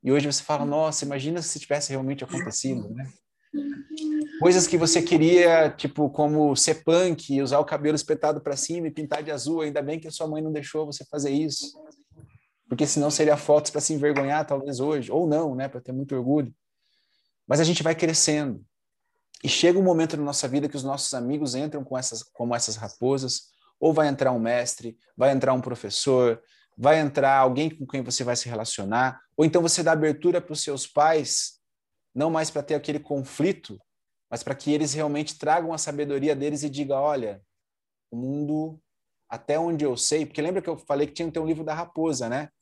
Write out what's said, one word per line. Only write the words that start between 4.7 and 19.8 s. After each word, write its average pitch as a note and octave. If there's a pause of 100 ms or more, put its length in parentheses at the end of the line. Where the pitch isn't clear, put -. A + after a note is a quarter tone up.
você E3
queria, E3
tipo, C#3+
como D3+
ser D#3+
punk, E3
usar C#3
o D3+
cabelo D3
espetado D3+
pra D3
cima E3
e -
pintar D3+
de D3+
azul, D3
ainda D3
bem D3+
que D#3+
a -
sua D#3
mãe D#3
não D#3
deixou D3+
você D3
fazer C#3+
isso. D3+ (880)
Porque B2
senão D3
seria D3+
fotos D3
pra D3
se D#3
envergonhar, C#3+
talvez C#3
hoje, C#3
ou D#3+
não, D3+
né, C3
pra B2+
ter B2+
muito C3+
orgulho. C3 (960)
Mas C#3+
a E3
gente D#3+
vai E3
crescendo. D3+ (800)
E C3
chega F3
um G3